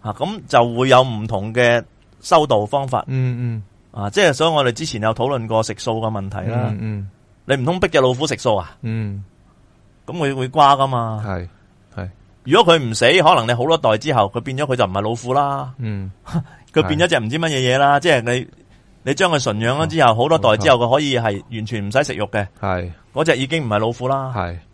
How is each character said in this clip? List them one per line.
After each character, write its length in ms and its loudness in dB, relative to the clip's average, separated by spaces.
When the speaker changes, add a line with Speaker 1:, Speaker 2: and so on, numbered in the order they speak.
Speaker 1:
啊， 100 -8
咁 280 -6
就 280 2
會 140 0
有 140 8
唔 240 -4
同 260 -6
嘅 300 2
修 240 4
道 200 2
方 220 -2
法。 200 -2
Speaker 2:
嗯， 320 -2
嗯。 240 -6
Speaker 1:
啊， 80 -4
即 100 0
係 120 4
所 140 0
以 20 2
我 160 0
哋 60 2
之 140 -8
前 160 -6
有 120 0
討 160 -2
論 180 -4
過 160 0
食 140 -6
素 240 -4
嘅 100 -2
問 180 -6
題 220 -6
啦。 200 -2
Speaker 2:
嗯， 100 -4
嗯。 280 -8
Speaker 1:
你 100 0
唔 100 -4
通 140 -2
逼 80 0
隻 140 2
老 120 4
虎 140 -4
食 100 -4
素 180 0
啊？ 260 -8
Speaker 2:
嗯。 420 -6
Speaker 1:
咁 120 -12
佢 180 -2
會 120 -4
瓜 280 4
㗎 120 2
嘛。 380 -4
Speaker 2:
係， 220 -6
係。 140 -10
Speaker 1:
如 200 4
果 120 6
佢 40 0
唔 140 -4
死， 120 0
可 120 6
能 120 0
你 60 0
好 100 -2
多 140 2
代 200 2
之 160 -4
後， 100 4
佢 80 -4
變 160 -8
咗 80 0
佢 100 0
就 100 2
唔 40 -6
係 120 -2
老 140 -2
虎 180 -6
啦。 440 -2
Speaker 2:
嗯。 340 -8
Speaker 1:
<laughs> 480 -8
佢 140 4
變 120 -2
咗 80 4
隻 120 2
唔 100 -2
知 100 -4
乜 100 -2
嘢 260 0
嘢 20 2
啦。 200 4
Speaker 2:
係。 40 2
Speaker 1:
即 80 2
係 120 4
你， 260 -2
你 100 -2
將 180 2
佢 100 2
馴 140 -2
養 260 0
咗 60 0
之 160 2
後， 80 8
Speaker 2:
哦， 40 2
Speaker 1:
好 120 0
多 100 4
代 200 4
之 120 2
後， 80 6
Speaker 2:
冇 40 -2
錯。 40 2
Speaker 1:
佢 80 2
可 60 4
以 180 0
係 260 -2
完 100 -6
全 220 -6
唔 40 -6
使 120 2
食 100 -4
肉 160 -4
嘅。 180 -4
Speaker 2:
係。 320 -4
Speaker 1:
嗰 100 -2
隻 140 2
已 100 -4
經 160 -4
唔 40 -6
係 120 0
老 120 0
虎 160 -6
啦。 280 -4
Speaker 2:
係。 220 -6